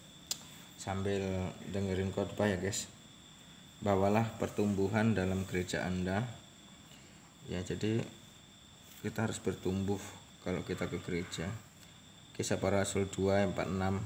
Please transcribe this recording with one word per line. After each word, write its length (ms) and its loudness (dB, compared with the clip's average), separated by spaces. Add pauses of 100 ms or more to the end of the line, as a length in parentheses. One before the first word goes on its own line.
(800)
sambil 720 0 (240)
dengerin 400 0
khotbah 320 0
ya, 80 4
guys. 320 -2 (960)
Bawalah 560 4
pertumbuhan 720 2
dalam 320 2
gereja 400 -2
Anda. 400 0 (1300)
Ya, 160 -4
jadi 400 0 (960)
kita 240 0
harus 160 -4
bertumbuh 560 0 (480)
kalau 160 -2
kita 240 -4
ke 160 -6
gereja. 480 -4 (880)
Kisah 240 0
Para 240 4
Rasul 240 0
dua 320 4
empat 240 0
enam, 400 0